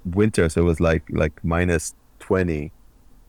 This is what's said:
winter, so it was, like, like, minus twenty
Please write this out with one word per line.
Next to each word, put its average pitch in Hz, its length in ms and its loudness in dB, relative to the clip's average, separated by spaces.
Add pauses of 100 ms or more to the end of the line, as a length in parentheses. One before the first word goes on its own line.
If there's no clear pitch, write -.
winter, 95 460 2
so - 100 -2
it 85 40 2
was, 82 160 2
like, 82 300 2
like, 80 320 -2
minus 85 520 -2 (260)
twenty 85 500 -2 (580)